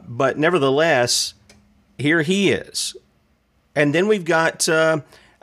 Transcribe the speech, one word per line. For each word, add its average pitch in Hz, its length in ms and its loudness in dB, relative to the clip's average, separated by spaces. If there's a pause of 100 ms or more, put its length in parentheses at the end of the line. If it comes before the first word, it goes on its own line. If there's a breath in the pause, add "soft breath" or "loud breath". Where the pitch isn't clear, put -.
but 120 300 -2
nevertheless, 147 960 0 (640)
here 147 240 0
he 185 300 0
is. - 440 -6 (800)
And 147 200 2
then 185 120 2
we've 208 180 0
got, 165 440 0
uh, 160 300 2 (440 soft breath)